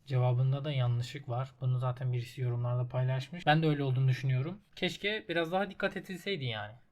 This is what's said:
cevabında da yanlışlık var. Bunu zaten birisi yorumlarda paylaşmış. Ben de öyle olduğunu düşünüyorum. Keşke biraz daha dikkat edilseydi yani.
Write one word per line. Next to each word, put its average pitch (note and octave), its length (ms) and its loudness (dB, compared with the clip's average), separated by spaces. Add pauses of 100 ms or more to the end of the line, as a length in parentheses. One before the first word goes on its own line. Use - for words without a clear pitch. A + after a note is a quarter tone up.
cevabında C3 600 2
da D3+ 60 -2
yanlışlık B2 580 -2
var. B2+ 220 -4 (100)
Bunu B2+ 180 2
zaten B2 340 -2
birisi B2 280 -4
yorumlarda B2 480 0
paylaşmış. C3 560 -2
Ben D#3 180 6
de D#3+ 40 4
öyle C#3+ 160 2
olduğunu C3 240 4
düşünüyorum. C3 520 0 (160)
Keşke G#3 540 -2
biraz E3 220 0
daha G3 180 0
dikkat G3 280 -2
edilseydi F3+ 480 -6
yani. G#2+ 280 -4 (180)